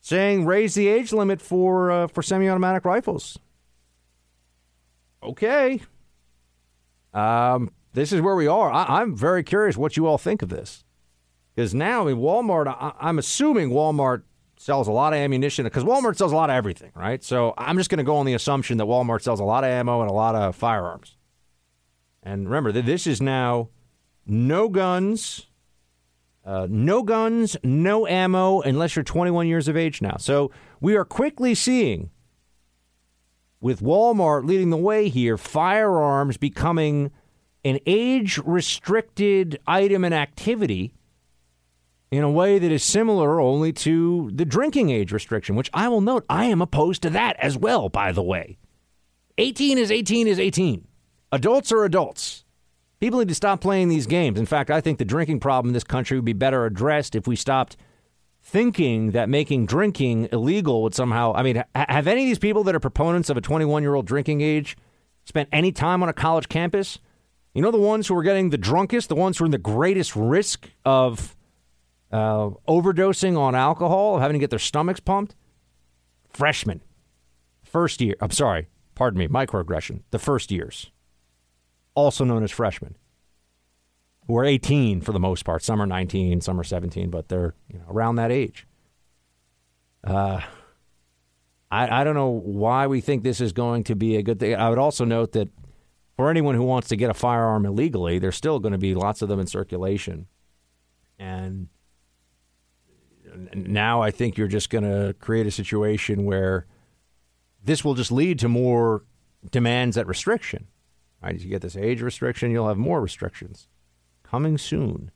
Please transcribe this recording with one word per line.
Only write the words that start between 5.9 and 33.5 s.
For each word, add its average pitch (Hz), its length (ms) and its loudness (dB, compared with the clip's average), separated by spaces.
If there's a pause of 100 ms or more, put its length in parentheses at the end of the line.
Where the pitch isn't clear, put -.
Um, 117 580 0 (220)
this 143 180 -2
is 185 80 2
where 190 160 2
we 160 100 2
are. 175 240 2
I, 147 320 2
I'm 214 140 -2
very 160 280 0
curious 196 340 0
what 143 180 -2
you 160 100 2
all 151 120 2
think - 240 -2
of 180 80 -6
this. - 340 -12 (720)
'Cause 110 180 -2
now, 202 280 -2
I 180 40 0
mean, 135 120 0
Walmart, 170 500 0
I, 135 320 -8
I'm 160 180 -2
assuming 220 520 2
Walmart 139 540 2 (340)
sells 135 320 -2
a - 20 0
lot 143 220 2
of 151 60 0
ammunition, 139 500 0
'cause 131 160 -2
Walmart 240 320 2
sells 175 160 2
a - 20 2
lot 156 140 2
of 135 60 2
everything, 104 400 -4
right? 107 280 -6
So 120 340 0
I'm 165 200 -2
just 180 120 0
gonna 156 140 0
go 147 140 2
on 143 80 0
the 131 80 0
assumption 127 460 -2
that 107 60 0
Walmart 117 360 0
sells 113 180 -2
a 101 60 -2
lot 120 180 2
of 131 60 2
ammo 123 320 0
and 107 80 0
a 98 40 -2
lot 110 220 2
of 101 180 0
firearms. 92 640 -4 (1040)
And 98 280 -6
remember, 123 240 0
th-, 123 100 0
this 165 240 0
is 117 140 0
now 123 480 0 (560)
no 135 420 2
guns, 190 800 -2 (960)
uh, 95 240 -4
no 151 340 2
guns, 226 600 0
no 180 440 2
ammo 185 540 2
unless 147 340 0
you're 156 80 -2
twenty-one 170 440 0
years 165 200 0
of 156 100 0
age 160 240 -2
now. - 160 -4
So 143 340 0 (300)
we 196 140 4
are 196 100 2
quickly 254 480 0
seeing, 139 560 0 (1500)